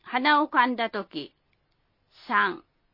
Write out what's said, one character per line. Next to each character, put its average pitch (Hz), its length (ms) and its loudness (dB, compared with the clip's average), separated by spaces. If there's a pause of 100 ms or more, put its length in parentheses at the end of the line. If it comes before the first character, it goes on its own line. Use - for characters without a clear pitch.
鼻 285 320 2
を 302 60 0
か 262 180 2
ん 247 120 -2
だ 226 120 -2
と 202 140 -6
き。 - 300 -12 (960)
三、 202 340 0 (300)